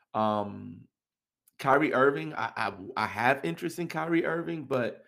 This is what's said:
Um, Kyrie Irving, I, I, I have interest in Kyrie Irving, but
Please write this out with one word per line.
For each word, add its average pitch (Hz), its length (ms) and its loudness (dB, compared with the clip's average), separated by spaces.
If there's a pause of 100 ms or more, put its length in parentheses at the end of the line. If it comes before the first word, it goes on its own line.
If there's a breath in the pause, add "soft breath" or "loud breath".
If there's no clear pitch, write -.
(120)
Um, 101 680 -2 (760)
Kyrie 143 360 4
Irving, 143 400 4
I, 117 220 -4
I, 110 160 -2 (240)
I 110 100 0
have 117 380 2
interest 170 340 -4
in 175 100 -4
Kyrie 165 380 0
Irving, 165 380 -4
but 123 440 -2